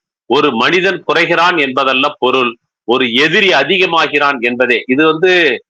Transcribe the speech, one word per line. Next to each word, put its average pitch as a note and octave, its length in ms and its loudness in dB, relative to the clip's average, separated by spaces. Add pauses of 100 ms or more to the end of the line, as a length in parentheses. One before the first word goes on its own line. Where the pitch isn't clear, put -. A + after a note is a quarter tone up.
(260)
ஒரு C#3+ 300 0
மனிதன் E3+ 480 0
குறைகிறான் E3 540 0
என்பதல்ல C3+ 600 -2
பொருள், B2 380 0 (260)
ஒரு B2 300 0
எதிரி D#3+ 400 2
அதிகமாகிறான் D3 880 0
என்பதே." A#2+ 480 -2
இது C3+ 180 2
வந்து D#3+ 640 0